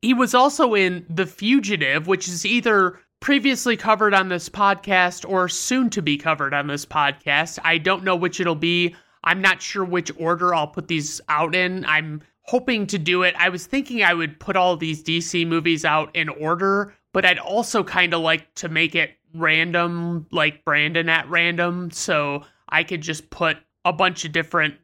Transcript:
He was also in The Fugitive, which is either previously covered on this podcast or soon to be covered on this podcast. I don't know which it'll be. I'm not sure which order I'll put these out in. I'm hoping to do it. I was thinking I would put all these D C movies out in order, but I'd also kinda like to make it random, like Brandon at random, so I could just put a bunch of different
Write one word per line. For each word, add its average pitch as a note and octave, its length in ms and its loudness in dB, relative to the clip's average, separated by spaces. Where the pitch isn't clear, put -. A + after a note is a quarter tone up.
He A#3+ 140 2
was B3 200 0
also C4 400 4
in F3+ 360 0
The E3+ 160 -2
Fugitive, F#3 800 0
which F#3 200 0
is F3 200 -6
either G3+ 520 2
previously B3+ 560 0
covered G#3+ 380 2
on F#3+ 140 4
this F3+ 200 -4
podcast F#3+ 800 0
or F#3 200 2
soon B3+ 420 0
to G3+ 120 -4
be D3 140 0
covered D3 360 -2
on C#3+ 140 -2
this C#3+ 180 -6
podcast. D3 760 0
I E3 160 2
don't F#3 240 0
know F#3 140 0
which F3 240 -4
it'll E3+ 160 0
be. E3+ 400 0
I'm F3 180 2
not F#3+ 220 2
sure G3 220 -4
which F3 340 -2
order E3+ 360 0
I'll D3+ 120 0
put D#3+ 220 -10
these D3 400 -4
out D#3 260 0
in. F#3 300 0
I'm D#3 380 -2
hoping B3 480 -2
to G3+ 100 -2
do F3+ 240 2
it. F3 160 2
I F3+ 120 4
was F3+ 160 -8
thinking C4+ 360 -2
I F3 120 6
would D#3+ 260 -4
put G3 160 -2
all F3+ 200 4
these D#3+ 280 -6
D E3 160 0
C E3+ 240 -2
movies E3 400 0
out D#3 320 2
in D#3+ 120 -2
order, F3+ 640 -2
but F#3+ 120 0
I'd F3+ 140 4
also G#3 460 -2
kinda E3+ 340 0
like D#3+ 380 -2
to F3 120 -10
make D#3+ 280 0
it D#3+ 160 -2
random, E3+ 1000 0
like D3+ 320 -2
Brandon D#3+ 440 0
at E3 220 0
random, F3 600 0
so D3 500 -2
I D#3+ 140 2
could D#3+ 200 -6
just D#3 280 -8
put D#3+ 280 -2
a F3+ 80 2
bunch F3+ 320 0
of D#3+ 80 -8
different D#3+ 520 0